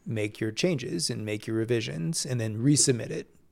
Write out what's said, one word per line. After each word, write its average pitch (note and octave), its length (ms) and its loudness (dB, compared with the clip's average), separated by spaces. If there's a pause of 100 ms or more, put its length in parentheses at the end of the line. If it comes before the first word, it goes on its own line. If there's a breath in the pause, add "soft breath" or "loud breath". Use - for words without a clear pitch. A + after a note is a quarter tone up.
make G#2+ 340 -2
your A2 120 0
changes D#3+ 580 0
and A2+ 160 -4
make G#2+ 220 -4
your A2+ 80 -2
revisions B2 680 0
and B2+ 140 -2
then A2 220 -2
resubmit C3 480 4
it D#3 180 -6 (240)